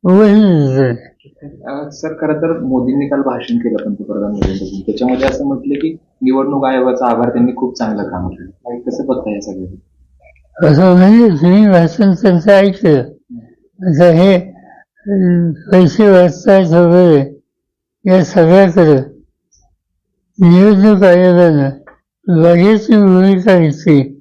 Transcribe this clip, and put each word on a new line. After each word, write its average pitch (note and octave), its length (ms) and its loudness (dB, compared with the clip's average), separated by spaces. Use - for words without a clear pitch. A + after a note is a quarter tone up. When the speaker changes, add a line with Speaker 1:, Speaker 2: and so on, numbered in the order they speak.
Speaker 1:
वही G3+ 300 4
रीजन D3+ 500 0
है. - 640 -10
Speaker 2:
अ, D3 440 -16
सर, D#3+ 220 -14
खरं D3+ 200 -6
तर D#3+ 260 -6
मोदींनी C3 460 -4
काल C#3 160 -6
भाषण A#2+ 360 -6
केलं G#2+ 200 -4
पंतप्रधान G2+ 540 -10
नरेंद्र G2 320 -6
मोदी. F#2+ 220 -14
त्याच्यामध्ये B2+ 420 -6
असं C#3 180 -8
म्हटलं C#3 280 -8
की D#3+ 240 -8
निवडणूक C3+ 440 -4
आयोगाचा B2+ 460 -4
आभार, A#2 180 -4
त्यांनी A#2+ 220 -2
खूप - 260 -10
चांगलं G#2+ 260 -8
काम F2+ 240 -10
केलं. - 220 -16
काय, A#2+ 300 -18
कसं B2 260 -10
बघताय A2+ 280 -8
या G2+ 80 -12
सगळ्याचं? - 1300 -12
Speaker 1:
असं F3+ 280 4
म्हणजे G3 460 4
तुम्ही G3 280 2
भाषण F#3 440 0
त्यांचं F3+ 380 0
ऐकलं. G3 480 2
आता F3 300 2
हे, F#3 240 2
अं, F3 540 -2
पैसे F#3 380 2
वाचतायत F3+ 580 2
वगैरे E3+ 760 2
या F#3 180 2
सगळ्याकडे E3+ 720 2
निवडणूक G3 640 4
आयोगानं F3 680 2
लगेच F3 600 2
भूमिका F#3+ 720 2
घेतली D3 600 -2